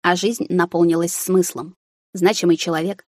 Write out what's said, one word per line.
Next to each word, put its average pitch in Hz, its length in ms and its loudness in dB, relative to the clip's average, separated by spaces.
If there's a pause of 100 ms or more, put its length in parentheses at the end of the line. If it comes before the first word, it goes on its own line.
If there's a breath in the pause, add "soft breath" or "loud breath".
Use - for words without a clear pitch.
а 180 140 2
жизнь 202 340 -2
наполнилась 170 640 2
смыслом. 180 600 -2 (400)
Значимый 180 420 2
человек, 170 460 -6 (140)